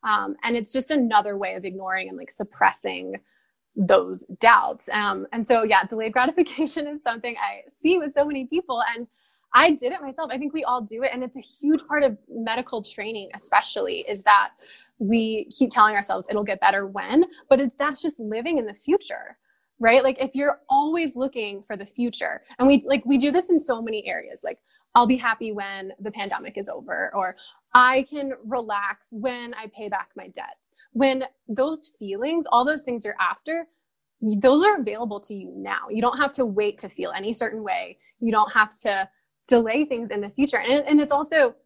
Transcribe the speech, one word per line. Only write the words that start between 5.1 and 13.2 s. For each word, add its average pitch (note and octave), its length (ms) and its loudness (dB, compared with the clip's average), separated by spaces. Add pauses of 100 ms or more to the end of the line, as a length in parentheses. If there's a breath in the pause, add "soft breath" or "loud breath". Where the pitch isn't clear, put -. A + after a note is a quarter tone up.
and A3+ 140 -4
so, A#3 180 4
yeah, G3 200 4
delayed A3 280 -6
<laughs> C4 60 0
gratification D#4 680 0
is D4 160 -12
something A#3 340 -6
I G3+ 320 -6
see F4 300 2
with D4 160 -4
so C#4+ 100 4
many C#4 220 -4
people. C4 360 -2 (120)
And A#3 120 -10 (480)
I D#4 180 8
did B3+ 200 -2
it F#4 100 -8
myself. C#4 300 -8
I C4 60 -4
think C#4+ 160 -6
we D#4+ 100 -4
all B3 160 -2
do A3 220 -8
it. C4+ 100 0
And B3 100 -6
it's B3 140 -10
a C4 40 -14
huge - 460 -2
part D4 160 0
of A#3 140 2 (120)
medical A3+ 540 -6
training, G#3 520 -10